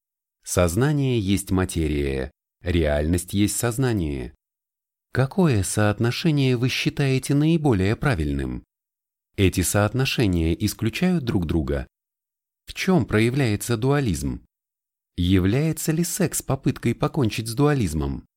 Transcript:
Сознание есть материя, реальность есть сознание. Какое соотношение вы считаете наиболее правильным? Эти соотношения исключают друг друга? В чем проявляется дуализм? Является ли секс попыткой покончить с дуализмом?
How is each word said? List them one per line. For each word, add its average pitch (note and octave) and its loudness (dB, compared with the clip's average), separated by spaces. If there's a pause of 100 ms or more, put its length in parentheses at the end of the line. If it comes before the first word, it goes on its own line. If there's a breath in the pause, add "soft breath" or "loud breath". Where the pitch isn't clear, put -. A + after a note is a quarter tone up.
(440)
Сознание B2 0
есть F#2+ 0
материя, D2 -2 (300)
реальность E2 0
есть G2+ 0
сознание. G#2 -2 (760)
Какое C3 2
соотношение B2+ 0
вы B2+ 0
считаете C3+ 0
наиболее C#3+ 2
правильным? C#2+ -2 (720)
Эти F#2 2
соотношения G2+ 0
исключают C3+ -2
друг G2 -2
друга? C#2+ -2 (800)
В - -18
чем F3+ 2
проявляется A#2 0
дуализм? G#2+ -2 (720)
Является G2 2
ли E3 0
секс - -2
попыткой - -2
покончить A2+ -2
с A2+ -8
дуализмом? F2 0 (120)